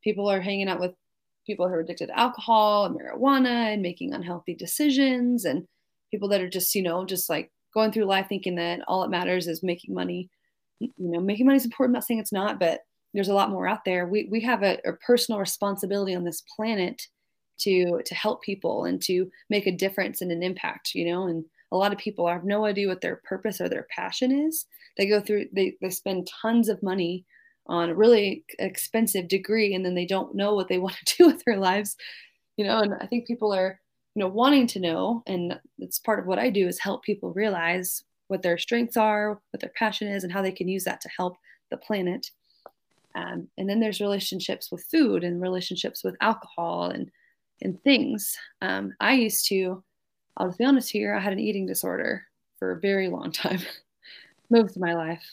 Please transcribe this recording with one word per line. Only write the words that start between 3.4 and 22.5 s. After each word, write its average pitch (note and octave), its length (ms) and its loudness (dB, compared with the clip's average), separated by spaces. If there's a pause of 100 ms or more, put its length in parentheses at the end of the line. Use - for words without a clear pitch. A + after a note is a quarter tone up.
and G#3 80 -2
making - 320 -4
unhealthy F3 400 -8
decisions, B3+ 920 2
and D#3+ 220 -2 (460)
people G3+ 160 -2
that G3+ 120 4
are F#3 80 -2
just, F#3 280 -2
you G3 60 2
know, F3+ 220 0
just, F3+ 240 -4
like, D#3 220 -4 (240)
going A3 160 4
through G#3+ 140 2
life F#3+ 240 2
thinking F#3 260 -2
that E3+ 320 -2
all F#3+ 160 0
that - 80 -2
matters F3+ 380 0
is E3 160 -6
making F3 280 -4
money. F3+ 380 -4 (500)
Y-, A#3 160 -6
you F3+ 140 -4
know, E3+ 100 -2
making G#3 260 2
money C#4 100 8
is B3+ 80 4
important. B3 320 2
I'm - 20 -2
not A3+ 60 -6
saying A3+ 160 -2
it's - 120 -6
not, G3+ 280 -2
but E3+ 220 2 (300)
there's G3 160 0
a G3+ 60 2
lot G3 160 4
more F#3 160 -2
out G#3+ 180 -2
there. F3+ 220 0
We, G#3 240 -2
we A3+ 120 0
have A3+ 200 0
a, G3 220 2
a - 80 -2
personal A#3+ 480 2
responsibility G3 720 -2
on F3+ 80 -4
this E3+ 220 -6 (100)
planet G#3+ 480 -2 (560)
to, F3+ 460 2
to - 100 -8
help - 280 -4
people - 420 -4
and F3+ 180 -2
to F#3 260 0 (220)
make G#3 160 0
a F3+ 100 0
difference G3 440 -2
and F3+ 100 -4
an E3+ 140 -2
impact, - 500 -6
you E3+ 160 -2
know, F3+ 160 -2
and E3 180 -4 (280)
a F#3 40 0
lot G3+ 160 2
of G3+ 60 -6
people F3 300 -2
have F3 160 -2
no G3+ 200 0